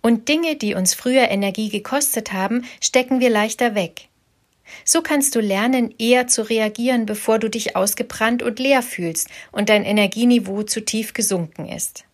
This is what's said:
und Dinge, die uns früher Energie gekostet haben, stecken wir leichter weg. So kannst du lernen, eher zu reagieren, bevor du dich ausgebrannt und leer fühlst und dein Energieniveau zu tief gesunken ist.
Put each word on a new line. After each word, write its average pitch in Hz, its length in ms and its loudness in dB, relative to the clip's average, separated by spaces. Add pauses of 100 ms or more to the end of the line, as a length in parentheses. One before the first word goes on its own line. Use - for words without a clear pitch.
und 233 260 2
Dinge, 311 300 0
die 214 180 -4
uns 185 180 0
früher 254 360 2
Energie 202 400 -2
gekostet 214 640 -4
haben, 208 320 -2 (160)
stecken 254 400 2
wir 247 80 4
leichter 220 440 0
weg. 185 360 -4 (760)
So - 180 2
kannst 294 340 0
du 233 40 2
lernen, 220 580 0
eher 247 300 4
zu 233 140 0
reagieren, 226 640 0
bevor 214 340 0
du 220 100 -2
dich 220 280 -6
ausgebrannt 226 680 -2
und 240 160 -4
leer 262 220 2
fühlst 170 480 -6 (240)
und 208 160 0
dein 208 160 4
Energieniveau 208 760 2
zu 220 200 -6
tief 220 300 -6
gesunken 180 560 -4
ist. - 340 -10 (100)